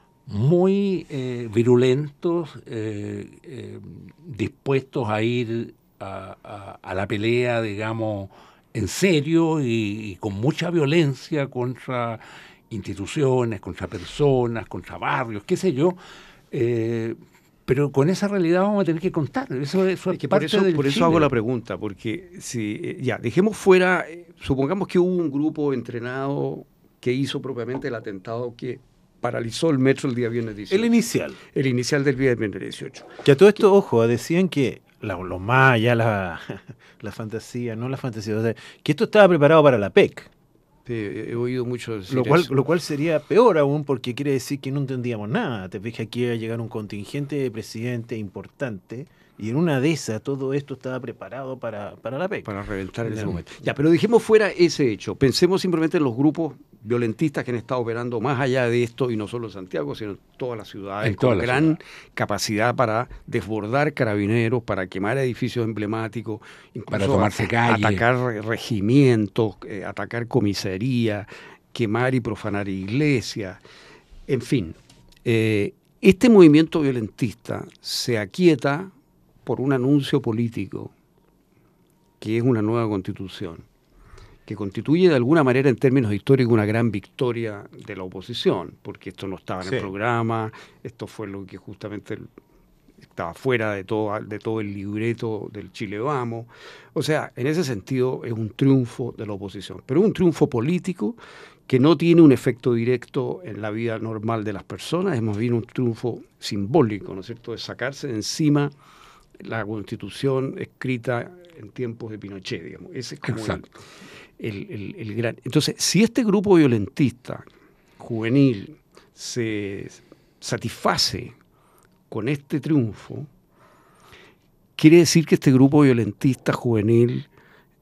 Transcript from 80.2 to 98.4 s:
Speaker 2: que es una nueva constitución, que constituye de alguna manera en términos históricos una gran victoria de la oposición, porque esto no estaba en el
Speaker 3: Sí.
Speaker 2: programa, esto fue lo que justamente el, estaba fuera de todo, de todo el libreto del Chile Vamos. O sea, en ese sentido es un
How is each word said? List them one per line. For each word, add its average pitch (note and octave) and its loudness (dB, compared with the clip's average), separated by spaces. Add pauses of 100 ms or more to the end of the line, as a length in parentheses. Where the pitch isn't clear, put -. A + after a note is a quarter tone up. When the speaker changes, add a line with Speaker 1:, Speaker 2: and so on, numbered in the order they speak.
Speaker 2:
que A2 -2
es A#2 0
una A#2+ 4
nueva A2+ 0
constitución, F#2+ -8 (880)
que G#2+ -10
constituye B2+ 2
de D3+ 6
alguna C3+ 4
manera C3 4
en A#2 4
términos B2 2
históricos A#2+ 4
una G#2+ 4
gran A2 2
victoria A2+ -6 (220)
de G2+ -12
la F#2+ -10
oposición, F#2+ -4
porque - -14
esto G2 -10
no F#2 -8
estaba F#2 -8
en F#2 -8
el - -2
Speaker 3:
Sí. A2+ -4
Speaker 2:
programa, A2+ -2 (320)
esto A2+ -12
fue G#2+ -12
lo G2 -12
que F#2+ -18
justamente G#2 -12
el, - -16 (720)
estaba E2+ -10
fuera A2 -2
de G2 -6
todo, G#2+ -4
de G#2 -10
todo A2 -4
el G2+ -8
libreto G#2+ -6
del G2 -16
Chile G#2 -10
Vamos. A#2+ -6 (480)
O D#3+ -2
sea, D3 -2
en B2+ -4
ese D#3+ 0
sentido B2+ -2
es A#2 -8
un A2 -6